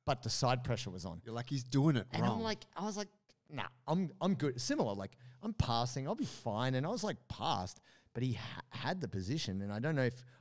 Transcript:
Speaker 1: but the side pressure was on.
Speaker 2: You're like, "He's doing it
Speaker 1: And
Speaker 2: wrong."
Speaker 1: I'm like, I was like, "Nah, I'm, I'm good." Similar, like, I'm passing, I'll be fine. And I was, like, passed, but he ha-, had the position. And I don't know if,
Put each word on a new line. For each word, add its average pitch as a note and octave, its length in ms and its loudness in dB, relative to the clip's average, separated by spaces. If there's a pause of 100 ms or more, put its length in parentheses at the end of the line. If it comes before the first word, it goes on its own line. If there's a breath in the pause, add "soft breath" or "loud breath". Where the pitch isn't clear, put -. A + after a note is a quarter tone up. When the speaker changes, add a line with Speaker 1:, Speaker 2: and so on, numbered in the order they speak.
Speaker 1:
but C#3 180 -2
the A#2+ 60 -2
side B2+ 340 2
pressure A#2 260 -2
was F2+ 160 -8
on. E2+ 200 -8
Speaker 2:
You're A#2 100 -8
like, A#2 140 -6
"He's C3+ 140 -2
doing C#3 320 6
it G#2+ 160 0
Speaker 1:
And D#3+ 120 2
Speaker 2:
wrong." G#3+ 140 4
Speaker 1:
I'm A3+ 60 0
like, G#3+ 220 -2 (100)
I F3 100 -6
was G#3+ 120 -2
like, G#3 100 -4 (420)
"Nah, C3+ 140 -6 (240)
I'm, E3 240 2 (100)
I'm F3+ 140 4
good." B2+ 260 2
Similar, G3+ 320 2
like, G2 240 -6 (240 loud breath)
I'm G#3+ 120 -4
passing, B2 540 2
I'll G#3+ 80 0
be C#4 100 -2
fine. A#2+ 500 0
And C3 100 2
I E3+ 40 -2
was, G3+ 140 -4
like, G3+ 140 -2 (120)
passed, G#2+ 500 -2 (340 soft breath)
but A#2 100 -2
he B2+ 100 2
ha-, - 360 -8
had E3+ 320 -4
the A2+ 60 -4
position. G#2+ 540 -2
And G2+ 120 -4
I G#2+ 60 -2
don't D3+ 160 0
know C3 80 4
if, A#2+ 200 0 (180 loud breath)